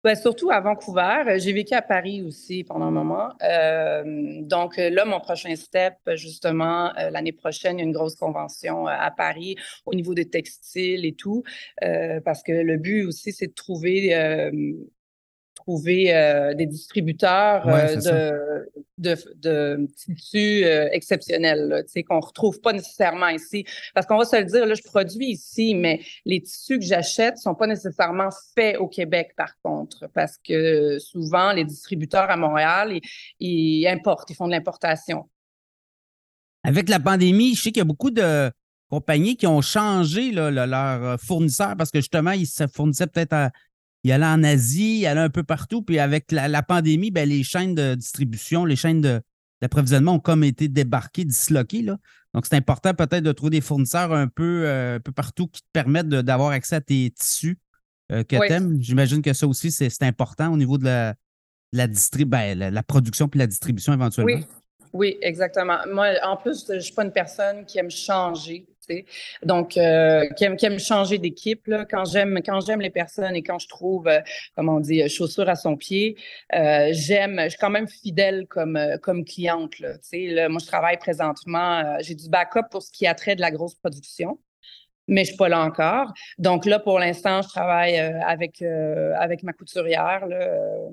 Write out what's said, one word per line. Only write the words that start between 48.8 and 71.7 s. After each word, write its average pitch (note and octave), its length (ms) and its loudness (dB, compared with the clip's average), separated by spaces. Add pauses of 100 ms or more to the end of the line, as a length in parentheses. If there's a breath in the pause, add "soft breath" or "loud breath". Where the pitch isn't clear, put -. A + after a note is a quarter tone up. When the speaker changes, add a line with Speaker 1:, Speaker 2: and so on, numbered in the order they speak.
Speaker 2:
de, B2+ 200 2 (400)
d'approvisionnement C#3 540 4
ont E3 60 4
comme D#3+ 240 4
été C#3+ 240 2
débarquées, C3+ 560 0
disloquées, D3 580 0
là. G3+ 140 -2 (380 soft breath)
Donc, A#2+ 120 -2
c'est D#3+ 100 2
important C#3+ 380 2
peut-être E3+ 280 0
de D#3 100 4
trouver C#3+ 180 0
des D#3 100 4
fournisseurs D#3 520 0
un D3 140 2
peu, E3 400 -2
euh, B2+ 300 -2
un A#2 40 -6
peu C3 120 -10
partout - 340 -4
qui - 160 -14
te - 100 -20
permettent D#3 360 2
de, C#3+ 120 2
d'avoir C3 300 2
accès C#3 260 -2
à D#3 40 0
tes C3 300 0
tissus, - 480 -4 (520)
euh, A2+ 140 0
que - 120 0
Speaker 1:
Oui. G3+ 120 4
Speaker 2:
t'aimes. E3+ 340 2
J'imagine C3 400 2
que C#3+ 100 0
ça C#3+ 140 0
aussi, C#3+ 240 0
c'est, C#3+ 180 -2
c'est - 160 -4
important C3+ 480 -2
au D#3+ 40 2
niveau C#3 200 2
de C3 80 -2
la, A#2+ 280 0 (600)
de B2 60 -2
la B2 80 2
distrib-, A#2 420 0
ben, G#2+ 300 0
la, F#2+ 140 -2
la G#2+ 100 -2
production C#3 460 2
puis C#3+ 100 0
la C3 80 4
distribution A2 460 -2
éventuellement. B2 420 0
Speaker 1:
Oui. D3+ 100 -4 (480)
Oui, G3 300 0
exactement. F3+ 560 -2 (140)
Moi, G3+ 180 2 (120)
en F#3+ 140 -2
plus, A3+ 360 -6
je F#3+ 60 -4
suis F3 160 -10
pas A3 80 -2
une G3 80 -2
personne G3+ 560 -4
qui - 140 -6
aime F3+ 100 -4
changer, F3 720 -4 (220)
tu E3+ 80 -6
sais. F#3 100 -10 (380 loud breath)
Donc, F3 340 0
euh, D#3+ 480 6 (120)
qui - 80 2
aime, F#3+ 120 2
qui A3 100 2
aime G3+ 120 0
changer G3 400 2
d'équipe, F#3 480 -6
là. G#3+ 180 -2